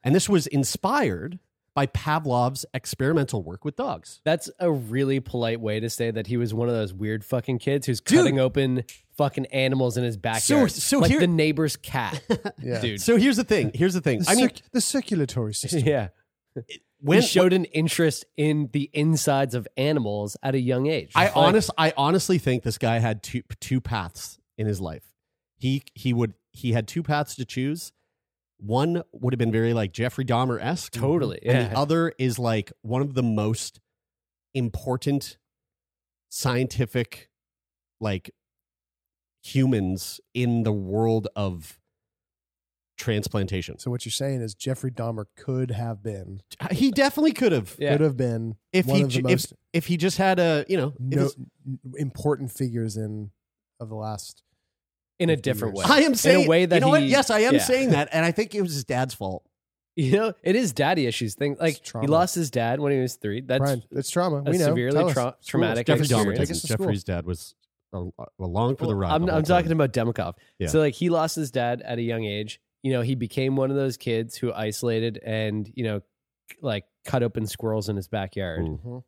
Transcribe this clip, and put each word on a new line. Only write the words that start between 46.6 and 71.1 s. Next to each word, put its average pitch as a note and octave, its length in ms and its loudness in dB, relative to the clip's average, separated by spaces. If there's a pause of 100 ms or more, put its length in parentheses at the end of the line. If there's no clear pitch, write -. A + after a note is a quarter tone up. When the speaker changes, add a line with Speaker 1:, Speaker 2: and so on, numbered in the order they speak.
Speaker 1:
He B3+ 200 2
definitely C#4 420 2
could A#3 180 4
have. A2+ 280 -2
Speaker 2:
Yeah. C#3+ 140 2
Speaker 3:
could D3 80 4
have D3 160 2
been A#2 400 -2 (140)
Speaker 1:
If F#3 140 2
Speaker 3:
one C3+ 120 4
Speaker 1:
he C#3+ 60 6
Speaker 3:
of C3+ 60 2
the A#2+ 40 -4
Speaker 1:
ju-, B2+ 80 2
if, B2+ 100 -2
Speaker 3:
most - 220 0 (200)
Speaker 1:
if E3 140 -2
he F3 100 0
just F3+ 200 0
had F#3+ 220 2
a, D#3+ 300 2
you F#3+ 80 2
know, C#3+ 120 0 (200)
if C#3+ 80 0
Speaker 3:
no-, C#3 80 4
Speaker 1:
it's C3 100 -4 (320)
Speaker 3:
n-, C3+ 120 -8 (180)
important C#3 540 -2
figures A#2 460 -4
in, G#2+ 340 -8 (480)
of A2+ 100 -12
the A2 60 -12
last G#2+ 480 -10 (760)
Speaker 2:
In E3+ 140 2
a - 20 6
Speaker 3:
50 C3 80 0
Speaker 2:
different A2 360 -2
Speaker 3:
years. G2 120 0
Speaker 2:
way. D4 60 8
Speaker 1:
I C4+ 60 8
am D4+ 120 4
saying, F#3 280 4
Speaker 2:
In - 40 4
a D3+ 40 2
way F3 180 6
that E3+ 80 4
Speaker 1:
you E3 60 6
know - 80 4
what? D3+ 120 6
Speaker 2:
he C#3 60 2
Speaker 1:
Yes, C4 240 4
I G#3+ 80 4
am B3+ 160 4
Speaker 2:
Yeah. D4 60 4
Speaker 1:
saying B3+ 300 2
that, D3+ 200 4
and D#3+ 120 2
I E3+ 80 2
think G#3+ 220 -2
it G#3 80 -2
was E3+ 120 -2
his C3+ 100 -4
dad's B2+ 320 -2
fault. F#2 280 -8 (520)
Speaker 2:
You C3 180 2
know, G#3+ 200 2 (100)
it F#3 120 2
is A#3 160 2
daddy D3 360 2
issues A2+ 260 -4
thing. C#3+ 260 -4
Like, D#3+ 180 0
Speaker 3:
It's - 100 -18
Speaker 2:
he - 40 -16
Speaker 3:
trauma. A#2+ 160 -4
Speaker 2:
lost E3 280 2
his E3 160 -2
dad A#2+ 280 0
when C#3+ 140 0
he C3+ 60 2
was B2+ 160 -2
three. G#2+ 260 -6
That's C3 180 0
Speaker 3:
Brian, C3+ 320 0
it's - 200 -4
trauma. F3 260 0
Speaker 2:
a C#3 40 -4 (100)
Speaker 3:
We F3 80 2
know. D#3+ 60 4
Speaker 2:
severely C#3+ 320 2
Speaker 3:
Tell F3 100 4
us. D3+ 60 0
Speaker 2:
tra-, B2+ 100 2
Speaker 3:
Schools. - 240 -6
Speaker 2:
traumatic A#2 400 0
Speaker 1:
Jeffrey D3 180 4
Dahmer A2 280 2
Speaker 2:
experience. A#2+ 60 -2
Speaker 3:
Take - 40 0
us - 40 -2
Speaker 1:
didn't. E3+ 140 -6
Speaker 3:
to - 120 -8
school. D3 120 -2
Speaker 1:
Jeffrey's G2 180 -2
dad F2 220 -4
was - 300 -8 (380)
a, G2 40 -8
a, F2+ 280 -10 (140)
along G#2 380 0
for - 80 -6
the A#2+ 60 0
Speaker 2:
Well, G2+ 80 0
Speaker 1:
ride F2+ 160 0
Speaker 2:
I'm, E3+ 100 0
Speaker 1:
the F3+ 60 0
whole D#3 80 2
Speaker 2:
I'm D#3 40 0
talking E3+ 260 4
Speaker 1:
time. D#3+ 120 2
Speaker 2:
about B2+ 100 2
Demikov. A2+ 440 -2 (240)
Speaker 1:
Yeah. F2 80 -2
Speaker 2:
So, D3+ 120 4
like, D3 140 2
he F3 160 0
lost E3 260 2